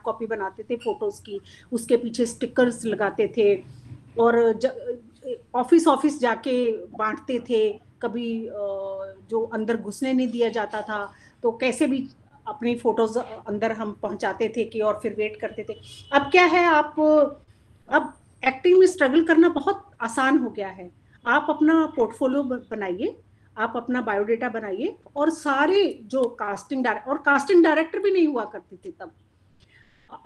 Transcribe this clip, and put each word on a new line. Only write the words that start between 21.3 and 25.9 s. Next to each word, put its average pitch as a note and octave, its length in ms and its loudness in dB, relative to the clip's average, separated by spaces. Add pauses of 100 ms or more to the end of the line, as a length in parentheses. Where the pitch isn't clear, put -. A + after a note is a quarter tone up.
अपना D#4 460 2
पोर्टफोलियो C4 460 0
ब-, B3 280 -6
बनाइए, G#3 460 -6 (420)
आप A3+ 180 -2
अपना B3 240 -4
बायोडेटा A3+ 480 -2
बनाइए A3 480 -6 (200)
और D4+ 140 2
सारे D#4+ 720 0